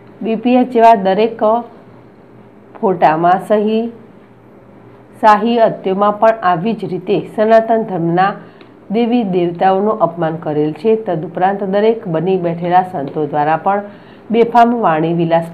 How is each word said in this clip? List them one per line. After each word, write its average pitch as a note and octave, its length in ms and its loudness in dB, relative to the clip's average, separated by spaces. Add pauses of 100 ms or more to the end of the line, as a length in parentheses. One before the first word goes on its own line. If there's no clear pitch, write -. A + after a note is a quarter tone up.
(220)
બી A3 140 -2
પી B3 200 0
એચ B3 140 2
જેવા A3+ 260 6
દરેક G3+ 440 -2 (1300)
ફોટામાં F3 760 2
સહી, G#3+ 340 0 (1400)
શાહી A3+ 380 4
અત્યોમાં G#3 600 0
પણ A3+ 240 4
આવી F3+ 320 0
જ F3+ 160 -8
રીતે F3+ 260 -2 (180)
સનાતન A3+ 480 2
ધર્મના F3+ 500 -2 (580)
દેવી A#3 340 0
દેવતાઓનું F#3+ 840 0
અપમાન E3 300 -4
કરેલ D3+ 360 -4
છે. A3 240 -2
તદુપરાંત F#3 680 -4
દરેક G#3 440 0
બની E3+ 300 -2
બેઠેલા E3+ 440 0
સંતો D3+ 440 -6
દ્વારા D3+ 300 -2
પણ G3 240 -2 (500)
બેફામ A#3 500 4
વાણી E3 340 0
વિલાસ E3+ 400 0